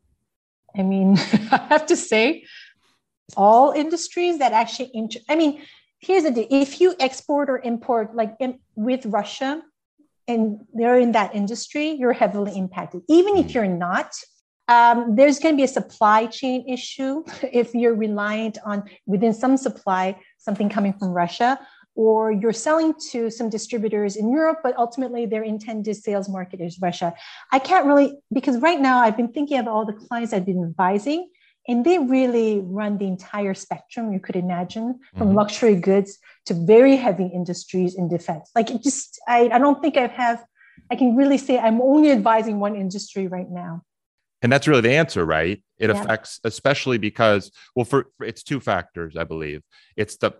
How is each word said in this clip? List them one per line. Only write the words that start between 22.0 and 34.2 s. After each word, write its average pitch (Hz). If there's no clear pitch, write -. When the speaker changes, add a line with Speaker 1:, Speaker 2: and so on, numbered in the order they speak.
Speaker 1:
you're 214
selling 320
to 233
some 226
distributors 208
in 214
Europe, 320
but 254
ultimately 240
their 214
intended 214
sales 202
market 185
is 170
Russia. 175
I 262
can't 294
really, 285
because 254
right 320
now 262
I've 220
been 240
thinking 285
of 240
all 214
the 208
clients 233
I've 185
been 180
advising, 202
and 240
they 349
really 240
run 202
the 196
entire 190
spectrum -
you 185
could 190